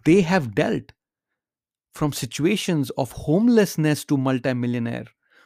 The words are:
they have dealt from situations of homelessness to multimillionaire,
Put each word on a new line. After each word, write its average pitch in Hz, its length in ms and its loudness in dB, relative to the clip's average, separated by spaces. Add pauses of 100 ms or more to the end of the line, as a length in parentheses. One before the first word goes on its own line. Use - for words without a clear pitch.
they 175 160 6
have 156 340 0
dealt 156 380 -2 (1000)
from 151 200 -4
situations 151 800 -2
of - 200 -4
homelessness 180 920 2
to 147 100 0
multimillionaire, 123 880 -2 (420)